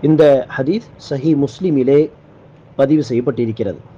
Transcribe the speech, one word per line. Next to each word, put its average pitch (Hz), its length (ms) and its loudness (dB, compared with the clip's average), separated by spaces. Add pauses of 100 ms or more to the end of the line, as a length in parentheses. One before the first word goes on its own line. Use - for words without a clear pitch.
இந்த 147 440 4 (100)
ஹதீஸ் 160 300 -4 (240)
சஹீஹ் 139 340 0
முஸ்லிமிலே 147 640 0 (680)
பதிவு 147 320 2
செய்யப்பட்டிருக்கிறது. 117 680 -4 (220)